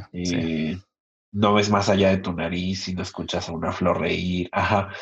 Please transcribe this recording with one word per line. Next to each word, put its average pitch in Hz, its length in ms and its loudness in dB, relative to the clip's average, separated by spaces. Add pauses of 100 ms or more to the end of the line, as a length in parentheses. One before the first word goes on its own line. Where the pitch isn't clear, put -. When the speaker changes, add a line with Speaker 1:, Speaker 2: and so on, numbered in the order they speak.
(220)
Speaker 1:
sí. 87 200 -2
Speaker 2:
Eh, 80 360 -2 (540)
no 104 220 4
ves 104 160 4
más 101 180 2
allá 98 220 6
de 95 80 4
tu 92 140 -4
nariz 90 560 -4
y 92 60 -4
no 92 80 -4
escuchas 87 460 -6
a 85 40 -8
una 82 200 -4
flor 85 280 0
reír. 87 520 -2
Ajá. 98 380 0 (120)